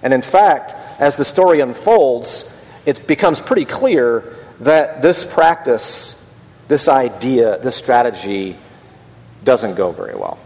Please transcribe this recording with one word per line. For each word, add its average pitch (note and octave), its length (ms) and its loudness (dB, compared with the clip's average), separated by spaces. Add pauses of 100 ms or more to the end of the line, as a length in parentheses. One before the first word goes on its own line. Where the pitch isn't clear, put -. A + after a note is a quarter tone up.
And C3 100 0
in B2+ 100 2
fact, G3+ 520 2 (260)
as C#3+ 160 2
the C#3+ 80 -2
story F3 360 4
unfolds, C3 880 0 (340)
it - 220 -4
becomes D#3 340 0
pretty G#3 240 -2
clear B2 600 0 (360)
that D3 420 2
this E3+ 220 2
practice, - 920 -2 (540)
this C#3+ 200 0
idea, B2 720 0
this B2+ 160 -6
strategy G2 840 -2 (840)
doesn't A#2 320 0
go F2+ 160 -2
very - 240 -12
well. - 320 -10